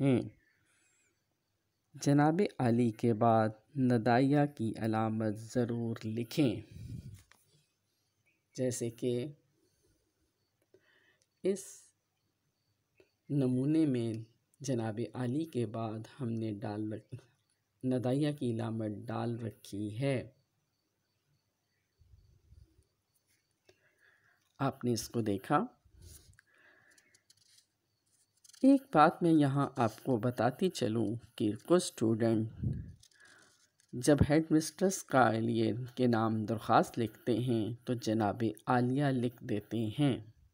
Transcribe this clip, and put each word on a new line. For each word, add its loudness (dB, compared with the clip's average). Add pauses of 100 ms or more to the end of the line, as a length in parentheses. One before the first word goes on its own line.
हैं। 4 (1800)
जनाब 4 (180)
आली 2 (100)
के 4
बाद 4 (240)
नदाया 4
की -6
अलामत -2 (180)
ज़रूर -2
लिखें, -2 (1900)
जैसे -2
कि -2 (2250)
इस -2 (1700)
नमूने 0
में -2 (360)
जनाब -4 (120)
आली -4
के -4
बाद -8 (100)
हमने -4 (100)
डाल -6
रख-, -14 (600)
नदाइया 0
की -4
इलामत -4
डाल -4
रखी -8
है। -2 (4000)
आपने -2
इसको -4
देखा। 0 (3000)
एक 6
बात 6
मैं 6
यहाँ 4
आपको 0
बताती 0
चलूँ -2 (200)
कि 0 (180)
कुछ 4
स्टूडेंट 0 (1400)
जब 4
हेडमिस्ट्रेस 0
का 4
लिए 0 (240)
के 2
नाम 0
दरख्वास्त 0
लिखते -2
हैं -2 (120)
तो -4
जनाब 0 (180)
आलिया 0
लिख -4
देते -6 (200)
हैं, -2 (200)